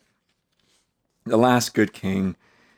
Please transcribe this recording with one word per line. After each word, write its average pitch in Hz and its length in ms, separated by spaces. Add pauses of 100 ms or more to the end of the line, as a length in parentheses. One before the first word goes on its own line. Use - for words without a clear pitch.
(1300)
the 117 120
last 123 360
good 107 180
king, 95 440 (420)